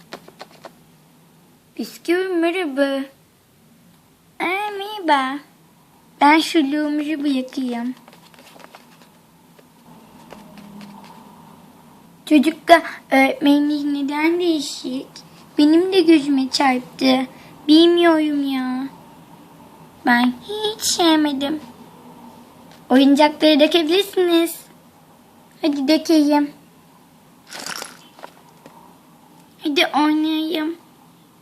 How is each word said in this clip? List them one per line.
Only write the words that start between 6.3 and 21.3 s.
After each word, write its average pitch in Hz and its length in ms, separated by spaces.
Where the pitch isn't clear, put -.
şu 330 200
lumucu 294 640
bırakayım. 254 720
Çocuklar, 302 520
öğretmeniniz 285 720
neden 294 560
değişik? 285 680
Benim 330 360
de 381 80
gözüme 285 480
çarptı. 262 760
Bilmiyorum 311 840
ya. 254 300
Ben 247 280
hiç 427 340
sevmedim. 302 800